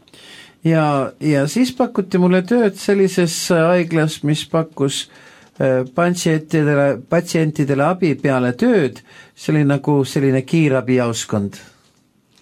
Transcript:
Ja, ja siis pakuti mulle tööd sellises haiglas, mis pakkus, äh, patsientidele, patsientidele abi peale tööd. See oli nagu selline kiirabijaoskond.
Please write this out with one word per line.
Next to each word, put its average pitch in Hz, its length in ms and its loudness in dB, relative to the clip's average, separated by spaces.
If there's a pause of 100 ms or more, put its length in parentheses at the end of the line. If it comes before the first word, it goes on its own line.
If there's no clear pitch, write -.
(640)
Ja, 151 580 0
ja 139 280 0
siis 247 240 -2
pakuti 202 460 -2
mulle 180 240 4
tööd 208 340 0
sellises 185 720 0
haiglas, 165 720 0
mis 151 220 -2
pakkus, 160 640 -4 (500)
äh, 131 260 0 (100)
patsientidele, 156 1120 0
patsientidele 156 760 0
abi 175 320 0
peale 131 360 0
tööd. 196 460 0 (380)
See - 180 -4
oli 151 100 2
nagu 143 400 0
selline 135 380 0
kiirabijaoskond. 123 1120 0 (880)